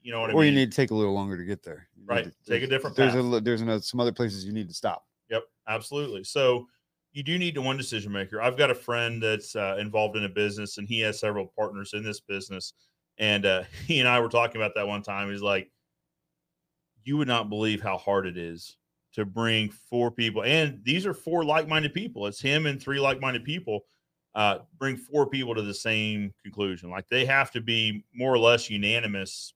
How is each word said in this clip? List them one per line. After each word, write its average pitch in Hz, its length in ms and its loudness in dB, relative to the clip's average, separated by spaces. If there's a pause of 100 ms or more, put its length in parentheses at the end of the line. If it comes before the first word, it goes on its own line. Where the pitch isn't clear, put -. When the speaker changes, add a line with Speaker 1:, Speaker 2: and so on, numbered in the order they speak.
Speaker 1:
You 123 100 -14
know 113 80 -2
what 113 100 0
I 110 40 2
Speaker 2:
Or 156 100 8
you 147 80 8
Speaker 1:
mean? 139 80 6
Speaker 2:
need 123 120 2
to - 40 -12
take 127 160 2
a 110 40 0
little 104 180 2
longer 98 240 -4
to 87 80 -8
get 95 180 -6
there. 78 320 -16
You 95 60 -20
need 101 80 -10
Speaker 1:
Right. 117 160 0
Speaker 2:
to, - 60 -12
Speaker 1:
Take - 140 -20
a - 40 -8
Speaker 2:
there's, 123 200 0
Speaker 1:
different 135 280 0
Speaker 2:
there's 131 160 6
a 123 40 2
Speaker 1:
path. 127 80 4
Speaker 2:
li-, 120 140 2
there's 110 220 0
another, 113 200 0
some - 200 -4
other 120 100 2
places 98 340 -4
you 101 60 -8
need 107 160 -6
to 85 60 -14
stop. - 320 -4 (240)
Speaker 1:
Yep, 113 140 -2 (260)
absolutely. 113 560 -6
So 123 420 4 (460)
you 143 100 -8
do 160 160 0
need 175 160 -2
the 139 60 -4
one 131 160 0
decision 110 340 -6
maker. 98 300 -4
I've 127 160 2
got 143 120 6
a 123 60 2
friend 117 480 -2
that's, 110 320 0
uh, 98 240 0
involved 107 380 0
in 104 80 -2
a 98 40 -2
business, 104 480 -2
and 104 100 -10
he 113 120 -2
has 107 180 0
several 104 300 -2 (100)
partners 101 360 -6
in 107 100 -6
this 107 160 -6
business. 95 540 -10 (460)
And, 104 260 4
uh, 95 180 4 (120)
<laughs> - 120 -12
he 151 140 2
and 123 80 4
I 123 100 6
were 117 80 2
talking 117 320 2
about 107 160 -2
that 104 100 -2
one 104 160 -4
time. 101 300 -6
He's 101 100 -8
like, 98 300 0 (1300)
"You 139 140 -2
would 147 100 2
not 117 220 2
believe 107 320 0
how 98 160 -2
hard 98 300 2
it 90 100 -8
is 85 400 -10 (360)
to 107 120 -2
bring 110 440 0
four 120 420 -2
people." 110 320 -2
And 135 400 2
these 160 220 0
are 196 80 -2
four 170 320 -2
like-minded 151 480 0
people. 190 340 -6
It's 101 140 -10
him 147 240 2
and 139 160 -2
three 139 180 -2
like-minded 131 440 0
people, 131 420 -6 (480)
uh, 104 260 2 (180)
bring 131 200 -4
four 143 320 2
people 127 260 -2
to 110 60 -2
the 101 120 -4
same 107 600 -2 (100)
conclusion. 95 460 -6
Like, 92 180 -8
they 127 180 2
have 135 260 2
to 120 100 -6
be 110 420 0 (100)
more 127 200 0
or 120 60 6
less 117 300 6
unanimous 104 880 -2